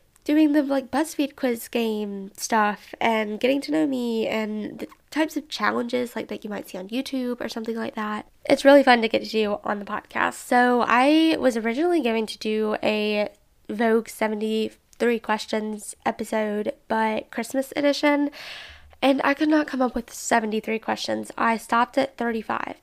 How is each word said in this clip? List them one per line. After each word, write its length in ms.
doing 280
the, 100
like, 260
BuzzFeed 460
quiz 320
game 680
stuff 640
and 400
getting 220
to 100
know 140
me 420
and 520
the 80
types 260
of 100
challenges, 680
like, 140
that 140
you 60
might 180
see 120
on 100
YouTube 500
or 80
something 280
like 180
that. 320
It's 220
really 160
fun 220
to 40
get 160
to 60
do 340
on 140
the 80
podcast. 480
So 540
I 520
was 160
originally 460
going 240
to 140
do 420
a 480
Vogue 400
seventy-three 1120
questions 760
episode, 680
but 420
Christmas 460
edition, 560
and 200
I 120
could 140
not 180
come 140
up 120
with 180
seventy-three 680
questions. 580
I 200
stopped 420
at 180
thirty-five. 640